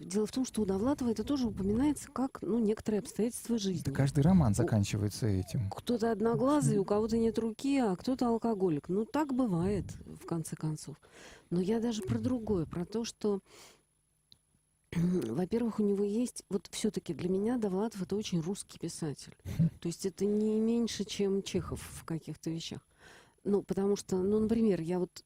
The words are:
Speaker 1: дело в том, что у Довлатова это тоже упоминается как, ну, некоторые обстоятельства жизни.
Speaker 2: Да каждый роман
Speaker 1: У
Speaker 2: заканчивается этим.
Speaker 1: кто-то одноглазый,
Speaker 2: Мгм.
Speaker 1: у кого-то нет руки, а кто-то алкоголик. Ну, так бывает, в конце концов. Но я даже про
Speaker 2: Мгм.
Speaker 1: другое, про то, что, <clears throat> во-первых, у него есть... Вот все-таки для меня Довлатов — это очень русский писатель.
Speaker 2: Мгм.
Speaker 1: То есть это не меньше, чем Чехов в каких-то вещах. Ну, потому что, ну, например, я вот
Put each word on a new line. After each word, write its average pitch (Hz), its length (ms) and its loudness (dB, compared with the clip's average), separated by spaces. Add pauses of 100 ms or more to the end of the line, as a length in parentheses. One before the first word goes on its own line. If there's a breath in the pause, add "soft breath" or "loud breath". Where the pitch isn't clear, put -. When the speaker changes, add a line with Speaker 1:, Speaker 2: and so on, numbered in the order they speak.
Speaker 1:
дело 202 220 0
в - 40 -8
том, 262 140 0
что - 160 -4
у 214 40 2
Довлатова 233 440 0
это 220 140 0
тоже 254 240 0
упоминается 220 640 0
как, - 320 -4
ну, 220 160 0
некоторые 214 400 0
обстоятельства 233 580 -2
жизни. 190 260 -2
Speaker 2:
Да 139 80 -2
каждый 139 300 2
роман 156 300 8
Speaker 1:
У 98 40 4
Speaker 2:
заканчивается 104 720 2
этим. 98 440 0
Speaker 1:
кто-то 233 400 -2
одноглазый, 233 640 4
Speaker 2:
Мгм. 202 60 4
Speaker 1:
у 185 40 2
кого-то 214 320 2
нет 226 220 2
руки, 226 400 0
а 208 160 4
кто-то 254 320 0
алкоголик. 196 600 2
Ну, 202 160 2
так 277 280 -2
бывает, 202 520 2 (200)
в 156 220 -16
конце 165 280 -4
концов. 151 400 -6 (540 loud breath)
Но 175 100 0
я 202 200 2
даже 220 240 -2
про 370 120 -2
Speaker 2:
Мгм. 226 80 -2
Speaker 1:
другое, 214 440 0
про 170 180 -4
то, 226 180 -4
что, 208 360 -2 (1500 soft breath)
<clears throat> - 20 -12
во-первых, 180 880 0
у 214 40 2
него 202 200 2
есть... 214 460 -2
Вот 202 220 -4
все-таки - 420 -4
для 156 160 -4
меня 202 280 0
Довлатов — 208 460 -2
это 190 120 -4
очень 196 260 -2
русский 185 380 -6
писатель. - 640 -8
Speaker 2:
Мгм. - 260 2 (100)
Speaker 1:
То - 80 -6
есть 170 180 -6
это 196 200 -2
не 214 340 2
меньше, 226 440 0
чем 196 380 0
Чехов 160 400 -4
в - 240 -14
каких-то 160 440 -6
вещах. 165 320 -8 (600 soft breath)
Ну, 196 180 2
потому 196 340 0
что, - 220 -4
ну, 202 220 2
например, 220 420 2
я 160 180 0
вот - 260 -4